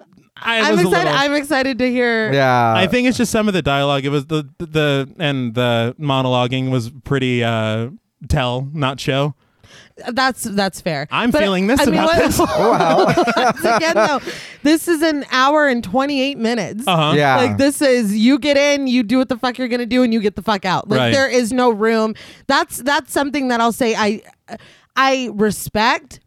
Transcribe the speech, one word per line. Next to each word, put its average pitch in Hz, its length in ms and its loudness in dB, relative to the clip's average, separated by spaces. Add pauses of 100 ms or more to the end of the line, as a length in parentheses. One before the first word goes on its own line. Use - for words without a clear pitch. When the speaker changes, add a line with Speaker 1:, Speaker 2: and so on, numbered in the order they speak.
(360)
Speaker 1:
I 226 240 -2
Speaker 2:
I'm 294 160 2
Speaker 1:
was - 80 2
a - 40 2
Speaker 2:
excited. 359 180 0
Speaker 1:
little 294 120 0
Speaker 2:
I'm 285 160 0
excited 269 440 -2
to 254 120 0
hear. 233 420 0
Speaker 3:
Yeah. 123 420 2
Speaker 1:
I 185 120 2
think 247 220 0
it's 247 80 0
just 240 160 -2
some 214 160 0
of 196 60 0
the 175 80 0
dialogue. 139 420 0
It 139 60 -4
was 139 160 -2
the, 156 220 -4 (100)
the, 170 80 -10
the, 147 520 -2
and 135 360 -4
the 120 440 0
monologuing 131 720 -2
was 123 200 -4 (140)
pretty, 127 380 0
uh, 113 460 -2 (400)
tell, 127 440 -2
not 143 280 -4
show. 139 340 -2 (800)
Speaker 2:
That's, 262 320 -2
that's 202 360 -2
fair. 147 300 -6
Speaker 1:
I'm 202 200 0
Speaker 2:
But, 302 120 2
Speaker 1:
feeling 196 240 0
this 254 140 2
Speaker 2:
I 294 60 4
mean, 196 80 2
Speaker 1:
about 196 120 2
Speaker 2:
what, 220 120 2
Speaker 1:
this. 262 200 2
Speaker 3:
<laughs> - 0 -
Wow. - 680 2
Speaker 2:
<laughs> - 300 2
once 240 280 0
again, 330 300 2
though, 302 260 2 (420)
this 302 260 2
is 320 140 0
an 302 300 0
hour 285 340 4
and 240 160 0
twenty-eight 269 560 -2
minutes. 220 480 -4
Speaker 1:
Uh-huh. 160 300 2
Speaker 3:
Yeah. 139 200 4
Speaker 2:
Like, 117 220 0
this 285 240 2
is, 240 340 2
you 240 220 4
get 285 180 0
in, 285 300 2
you 247 160 2
do 233 160 0
what 254 100 0
the 254 100 -4
fuck 247 200 -4
you're 254 100 -4
gonna 240 180 -4
do, 247 160 2
and 233 100 2
you 226 80 0
get 202 160 -2
the 196 60 -12
fuck 208 220 -2
out. 175 240 -2
Like, 202 100 0
Speaker 1:
Right. 120 140 2
Speaker 2:
there 269 160 2
is 240 240 0
no 247 180 2
room. 220 440 0 (320)
That's, 302 320 0
that's 285 340 -2
something 277 360 -2
that 233 120 0
I'll 233 120 2
say 226 240 -2
I, 208 260 -2 (760)
I 262 380 0
respect, 214 920 -2